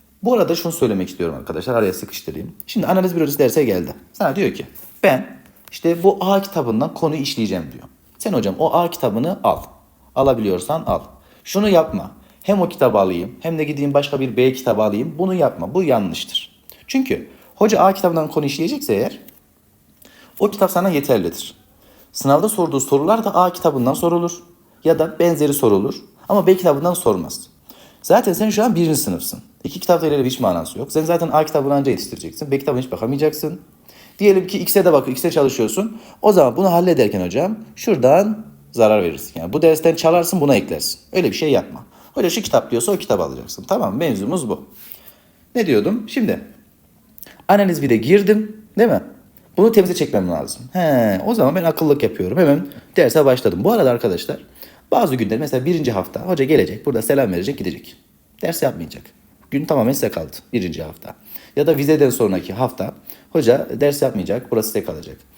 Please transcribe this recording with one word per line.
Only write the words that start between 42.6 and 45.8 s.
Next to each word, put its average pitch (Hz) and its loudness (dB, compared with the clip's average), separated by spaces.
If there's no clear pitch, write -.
diyorsa 123 0
o 190 0
kitabı 98 -2
alacaksın. 64 -10
Tamam 190 -2
mı? 117 -4
Mevzumuz 135 -2
bu. - -6
Ne 226 0
diyordum? 147 2